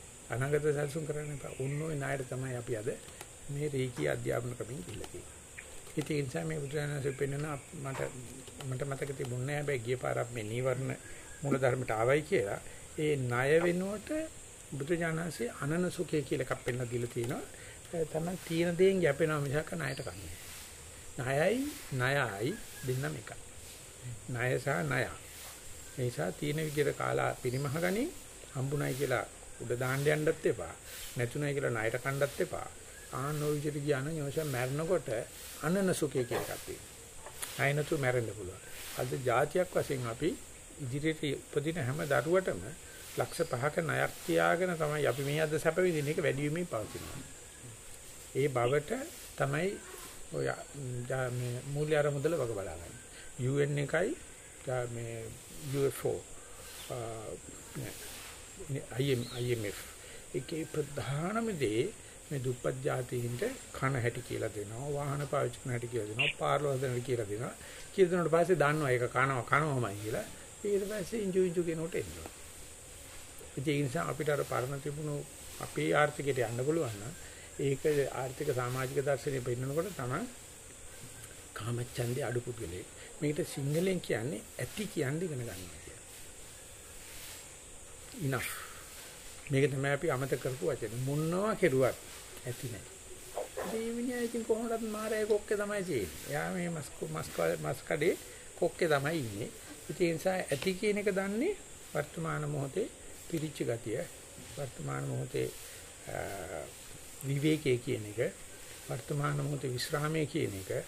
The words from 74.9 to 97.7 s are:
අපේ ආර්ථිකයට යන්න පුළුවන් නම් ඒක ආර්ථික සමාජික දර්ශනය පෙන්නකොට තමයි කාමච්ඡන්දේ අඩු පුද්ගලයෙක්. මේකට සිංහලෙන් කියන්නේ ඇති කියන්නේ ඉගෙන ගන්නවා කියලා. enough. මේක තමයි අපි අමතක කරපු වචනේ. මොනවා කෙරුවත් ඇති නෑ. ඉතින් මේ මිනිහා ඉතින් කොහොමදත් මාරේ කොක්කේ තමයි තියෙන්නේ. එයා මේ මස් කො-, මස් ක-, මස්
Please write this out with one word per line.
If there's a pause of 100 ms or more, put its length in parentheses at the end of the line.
අපේ
ආර්ථිකයට
යන්න
පුළුවන්
නම් (420)
ඒක (280)
ආර්ථික
සමාජික
දර්ශනය
පෙන්නකොට
තමයි (1300)
කාමච්ඡන්දේ
අඩු
පුද්ගලයෙක්. (280)
මේකට
සිංහලෙන්
කියන්නේ (140)
ඇති
කියන්නේ
ඉගෙන
ගන්නවා
කියලා. (2250)
enough. (920)
මේක
තමයි
අපි
අමතක
කරපු
වචනේ.
මොනවා
කෙරුවත් (440)
ඇති
නෑ. (680)
ඉතින්
මේ
මිනිහා
ඉතින්
කොහොමදත්
මාරේ
කොක්කේ
තමයි
තියෙන්නේ.
එයා
මේ
මස්
කො-,
මස්
ක-,
මස්